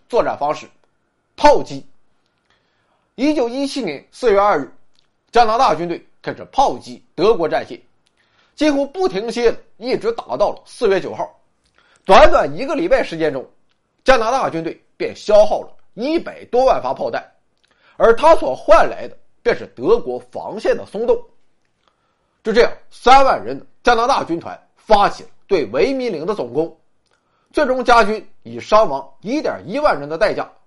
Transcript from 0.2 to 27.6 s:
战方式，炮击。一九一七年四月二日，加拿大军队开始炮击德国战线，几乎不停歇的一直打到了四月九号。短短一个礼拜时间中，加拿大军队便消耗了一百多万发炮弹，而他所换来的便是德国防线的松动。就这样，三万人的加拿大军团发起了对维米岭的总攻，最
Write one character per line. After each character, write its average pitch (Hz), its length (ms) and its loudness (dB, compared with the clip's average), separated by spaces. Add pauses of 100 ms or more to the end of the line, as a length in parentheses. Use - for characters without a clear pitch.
战 120 140 -4
方 147 160 -2
式， - 140 -16 (680)
炮 285 280 4
击。 139 220 -14 (1300)
一 294 180 0
九 254 160 -2
一 269 160 -6
七 277 160 -8
年 151 300 -8
四 240 200 -2
月 196 80 4
二 196 200 2
日， 131 120 -10 (600)
加 240 120 4
拿 220 140 0
大 240 160 2
军 165 140 -6
队 170 180 -10 (160)
开 135 140 -8
始 107 160 -16
炮 214 260 0
击 - 260 -20 (120)
德 202 180 2
国 170 140 -2
战 139 180 -4
线， - 160 -18 (760)
几 302 140 0
乎 277 160 0
不 370 220 -4
停 233 240 -6
歇 240 200 0
的 - 60 -4 (200)
一 226 200 -4
直 165 140 -4
打 - 240 -8
到 160 160 0
了 - 140 -12
四 - 240 -4
月 190 100 0
九 110 160 -10
号。 156 120 -8 (800)
短 233 240 8
短 180 260 2
一 233 100 -8
个 302 100 -4
礼 170 120 -2
拜 240 140 4
时 170 160 -8
间 156 160 0
中， 127 120 -8 (580)
加 262 140 6
拿 220 120 -2
大 240 200 -2
军 165 140 -6
队 165 160 -10 (180)
便 120 180 -8
消 208 300 4
耗 151 160 0
了 - 140 -16 (180)
一 294 260 -4
百 90 260 -14
多 247 200 0
万 175 160 2
发 127 120 -4
炮 135 160 -6
弹， 127 140 -8 (760)
而 226 180 6
他 302 200 6
所 294 200 0
换 - 340 4
来 101 180 -10
的 - 100 -18 (240)
便 - 160 0
是 107 80 -12 (100)
德 180 240 2
国 123 200 -8 (120)
防 113 280 -12
线 247 180 0
的 - 80 -12
松 - 220 -8
动。 - 120 0 (1200)
就 220 100 -2
这 226 80 4
样， 196 100 2 (180)
三 269 360 4
万 156 180 0
人 127 160 -10
的 - 60 -20 (180)
加 240 120 4
拿 233 120 -2
大 - 160 0
军 165 160 -6
团 90 180 -14 (180)
发 202 340 2
起 - 140 -12
了 - 60 -20 (160)
对 160 220 0
维 160 260 -2
米 254 160 -6
岭 160 160 -8
的 208 80 -4
总 123 200 -8
攻， 165 220 -6 (760)
最 302 140 0